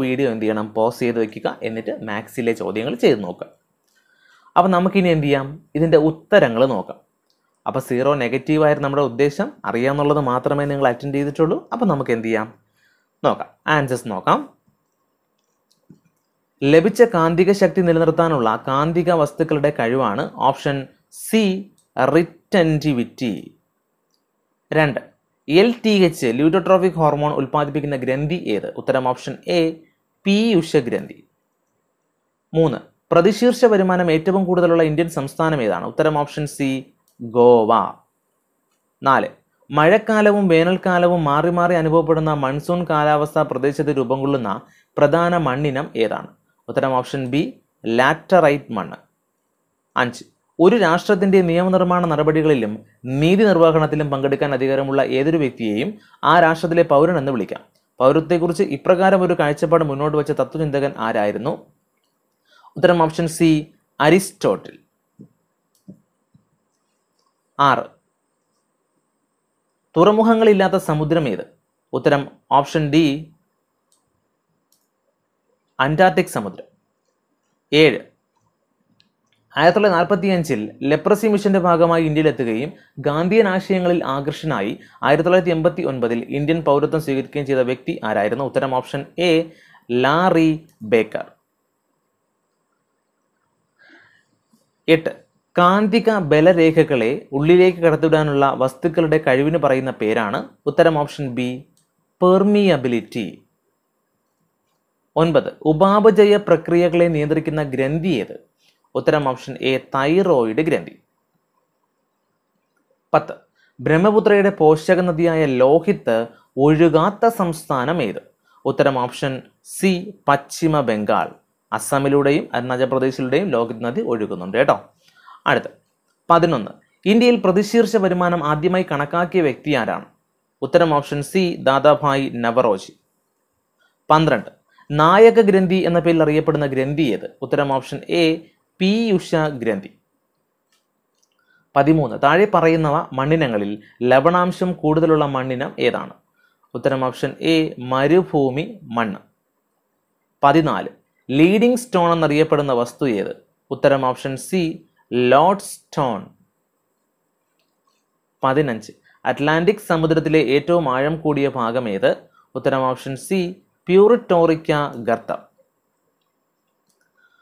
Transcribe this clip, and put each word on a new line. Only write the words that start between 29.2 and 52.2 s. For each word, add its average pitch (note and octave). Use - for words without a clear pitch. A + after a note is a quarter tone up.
എ, -
പീയൂഷ G3
ഗ്രന്ഥി. -
മൂന്ന്, D#3
പ്രതിശീർഷ G#3+
വരുമാനം F#3
ഏറ്റവും F#3
കൂടുതലുള്ള E3+
ഇന്ത്യൻ E3
സംസ്ഥാനം D3
ഏതാണ്? F2
ഉത്തരം D#3
ഓപ്ഷൻ D3
സി, C3+
ഗോവ. A#2
നാല്, A#2
മഴക്കാലവും G#3
വേനൽക്കാലവും F3
മാറി D#3
മാറി F3
അനുഭവപ്പെടുന്ന D#3+
മൺസൂൺ D3
കാലാവസ്ഥാ D3+
പ്രദേശത്ത് C#3+
രൂപം C3
കൊള്ളുന്ന C3
പ്രധാന E3
മണ്ണിനം C3+
ഏതാണ്? -
ഉത്തരം C3
ഓപ്ഷൻ C3+
ബി, D3
ലാറ്ററൈറ്റ് C#3+
മണ്ണ്. F2
അഞ്ച്, A#2+
ഒരു G3
രാഷ്ട്രത്തിൻ്റെ F#3
നിയമനിർമ്മാണ F3+
നടപടികളിലും D3+